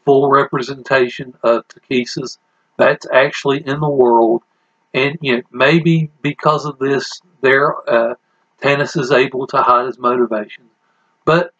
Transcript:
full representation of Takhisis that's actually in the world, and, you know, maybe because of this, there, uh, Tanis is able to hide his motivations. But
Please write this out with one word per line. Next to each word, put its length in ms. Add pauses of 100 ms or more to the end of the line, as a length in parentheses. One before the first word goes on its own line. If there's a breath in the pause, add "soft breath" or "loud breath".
full 260
representation 1120
of 240
Takhisis 720 (380)
that's 360
actually 540
in 140
the 100
world, 540 (500)
and, 260
you 180
know, 120
maybe 600 (100)
because 420
of 140
this, 420 (200)
there, 340 (140)
uh, 260 (480)
Tanis 360
is 140
able 360
to 100
hide 280
his 120
motivations. 720 (540)
But 360